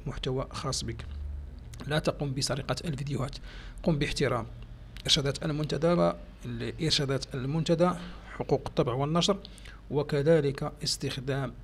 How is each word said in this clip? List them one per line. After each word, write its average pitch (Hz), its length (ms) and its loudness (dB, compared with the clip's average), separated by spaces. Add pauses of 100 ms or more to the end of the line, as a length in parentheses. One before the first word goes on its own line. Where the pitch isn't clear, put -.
محتوى 131 440 -2
خاص - 340 -4
بك. 117 220 -6 (800)
لا 147 120 2
تقم 143 360 0
بسرقة 135 500 0
الفيديوهات، 135 520 -2 (460)
قم 160 160 4
باحترام 123 480 2 (600)
إرشادات 139 380 2
المنتدى، 165 680 4 (680)
إرشادات 139 520 2
المنتدى، 160 560 4 (480)
حقوق 131 280 2
الطبع 151 260 2
والنشر، 165 460 2 (520)
وكذلك 143 840 4 (120)
استخدام 131 680 -2 (120)